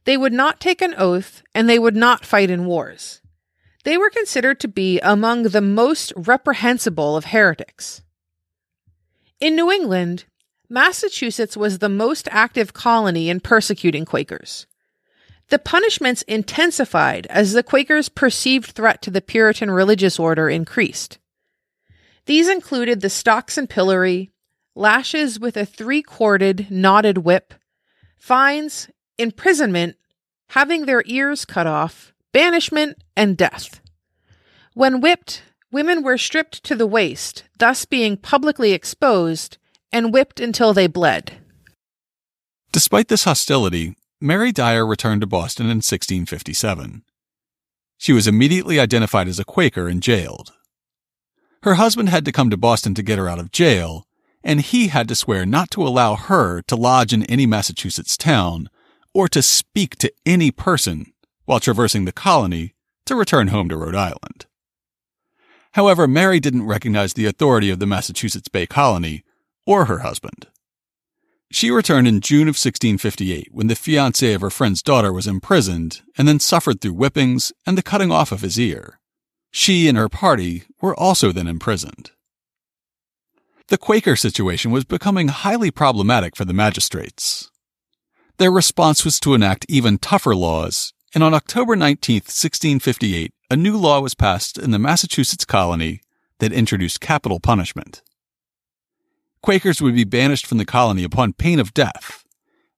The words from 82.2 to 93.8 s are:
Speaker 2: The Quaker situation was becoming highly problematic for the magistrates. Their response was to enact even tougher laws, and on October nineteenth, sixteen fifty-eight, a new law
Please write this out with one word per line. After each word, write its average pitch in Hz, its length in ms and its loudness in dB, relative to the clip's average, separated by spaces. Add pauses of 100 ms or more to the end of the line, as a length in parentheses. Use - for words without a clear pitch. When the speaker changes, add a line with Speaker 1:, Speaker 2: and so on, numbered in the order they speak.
Speaker 2:
The 196 100 0
Quaker 208 360 2
situation 98 560 -2
was 127 140 0
becoming 180 440 -2
highly 202 420 -2
problematic 110 640 0
for 104 80 -6
the 92 80 -4
magistrates. - 1000 -4 (840)
Their 185 140 4
response 160 540 2
was 156 160 -2
to 143 120 2
enact 101 380 2
even 120 260 4
tougher 120 400 0
laws, 82 560 -4 (220)
and 160 100 4
on 160 80 4
October 226 440 0
nineteenth, 143 540 0
sixteen 151 480 -2
fifty-eight, 98 540 -4 (180)
a 127 60 2
new 202 220 2
law 147 220 4